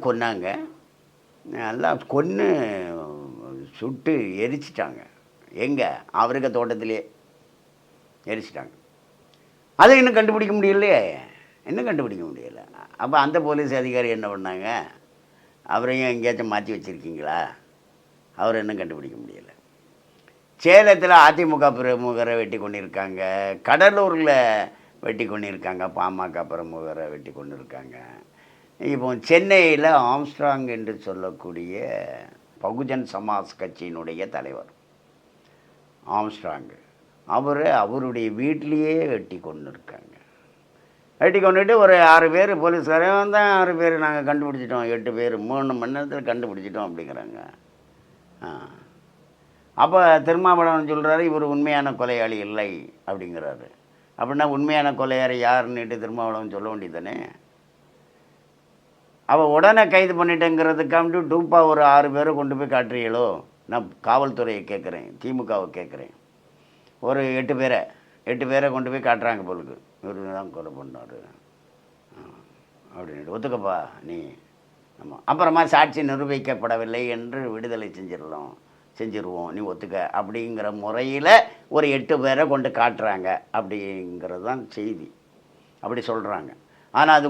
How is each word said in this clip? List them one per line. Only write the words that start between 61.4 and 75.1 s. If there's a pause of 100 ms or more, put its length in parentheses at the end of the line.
ஒரு (140)
ஆறு
பேரை
கொண்டு
போய்
காட்டுறீங்களோ? (440)
நான் (220)
காவல்துறையை (100)
கேட்குறேன், (140)
தி
மு
கவை (100)
கேட்குறேன். (920)
ஒரு (180)
எட்டு
பேரை, (520)
எட்டு
பேரை
கொண்டு
போய்
காட்டுறாங்க
போலுக்கு, (280)
"இவரு (160)
தான்
கொலை
பண்ணாரு" (1800)
அப்படின்ட்டு,
"ஒத்துக்கப்பா (320)
நீ." (840)
ஆமா. (140)